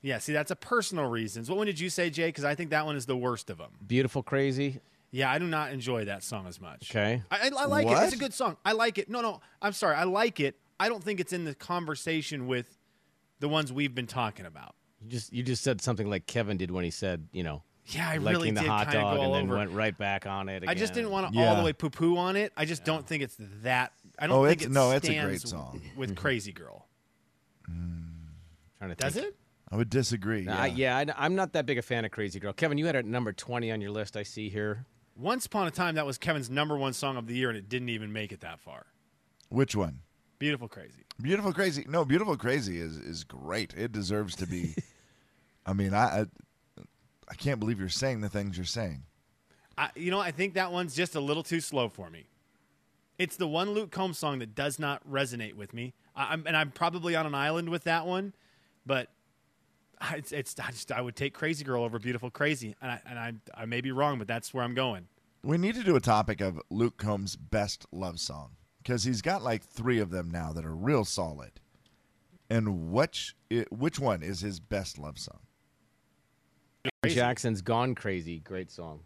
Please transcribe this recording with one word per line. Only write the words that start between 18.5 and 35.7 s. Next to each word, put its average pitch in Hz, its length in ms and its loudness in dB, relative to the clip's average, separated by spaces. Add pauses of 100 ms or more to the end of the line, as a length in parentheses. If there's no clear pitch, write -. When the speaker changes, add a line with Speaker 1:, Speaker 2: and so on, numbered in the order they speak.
Speaker 2:
the - 100 2
Speaker 1:
did - 80 2
Speaker 2:
hot 104 200 4
Speaker 1:
kinda - 120 4
Speaker 2:
dog 101 160 4
Speaker 1:
go - 60 2
all - 60 2
Speaker 2:
and 135 60 2
then 143 160 2
Speaker 1:
over. 123 80 2
Speaker 2:
went 104 120 0
right 104 260 0
back 98 300 -2
on 98 240 -4
it 95 180 -6
Speaker 1:
I 175 60 0
just 214 180 -2
Speaker 2:
again. 233 120 -2
Speaker 1:
didn't 208 80 -2
wanna 190 160 0
all - 40 -4
Speaker 3:
Yeah. 113 220 8
Speaker 1:
the 101 100 4
way - 80 4
poo-poo 165 460 2
on 185 180 2
it. 208 200 0
I 156 100 0
just 160 160 -4
Speaker 2:
Yeah. - 40 -4
Speaker 1:
don't 156 200 0
think 156 160 -2
it's 123 140 -8 (260)
that. 123 300 2 (260)
I 151 80 0
don't 127 120 6
Speaker 3:
Oh, 135 80 10
Speaker 1:
think 160 140 8
Speaker 3:
it's, 156 60 -2
Speaker 1:
it 131 60 0
Speaker 3:
no, 135 180 8
it's 139 180 4
a 156 40 4
Speaker 1:
stands 151 140 2
Speaker 3:
great 95 220 -2
song. 67 320 -8 (160)
Speaker 1:
with 101 140 -4
Speaker 2:
Mm-hmm. 90 100 -4
Speaker 1:
Crazy 104 320 0
Girl. 62 340 -16 (840)
Speaker 3:
Mm. 85 400 -6 (680)
Speaker 2:
Trying 95 120 -8
to 85 60 -6
Speaker 1:
Does 139 180 2
Speaker 2:
think. 269 140 0
Speaker 1:
it? 403 80 -10 (340)
Speaker 3:
I - 60 0
would 113 140 2
disagree, 110 520 2
Speaker 2:
Nah, 101 220 0
Speaker 3:
yeah. 131 380 2
Speaker 2:
yeah, 147 140 -2
I, 139 100 -2
I'm 175 80 4
not 190 180 0
that 147 140 0
big 135 120 2
a 120 40 -2
fan 117 220 0
of 110 60 -2
Crazy 98 300 -4
Girl. 101 140 -4
Kevin, 147 240 4
you 156 80 2
had 165 80 2
it 131 60 4
at 120 40 -2
number 113 280 -2
twenty 117 380 -4
on 110 120 -2
your 101 80 -6
list, 104 260 -4
I 104 60 -4
see 107 260 -6
here. 104 380 -2 (280)
Speaker 1:
Once 214 320 -2
upon 196 200 0
a 160 40 0